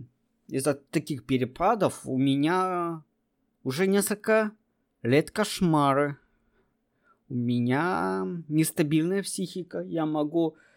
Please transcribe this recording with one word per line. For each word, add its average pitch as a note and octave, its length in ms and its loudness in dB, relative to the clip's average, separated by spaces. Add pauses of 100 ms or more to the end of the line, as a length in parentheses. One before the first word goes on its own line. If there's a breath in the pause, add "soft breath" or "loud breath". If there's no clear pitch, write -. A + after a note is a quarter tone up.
(500)
из-за C3+ 240 0
таких D3 500 -6
перепадов D3 800 0
у C3 140 -4
меня E3 880 0 (600)
уже C#3+ 240 0
несколько G#3+ 640 2 (520)
лет C3+ 280 2
кошмары. D3 880 2 (1120)
У C3 60 -6
меня D3 920 0 (220)
нестабильная D#3+ 720 0
психика. F3 600 -8
Я E3+ 240 -4
могу D#3 500 0 (220 soft breath)